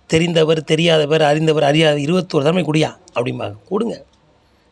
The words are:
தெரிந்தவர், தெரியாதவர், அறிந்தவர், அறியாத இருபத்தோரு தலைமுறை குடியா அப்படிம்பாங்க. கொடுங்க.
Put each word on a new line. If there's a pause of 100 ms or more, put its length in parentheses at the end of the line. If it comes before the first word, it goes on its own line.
(140)
தெரிந்தவர்,
தெரியாதவர்,
அறிந்தவர்,
அறியாத
இருபத்தோரு
தலைமுறை
குடியா (160)
அப்படிம்பாங்க. (140)
கொடுங்க. (680)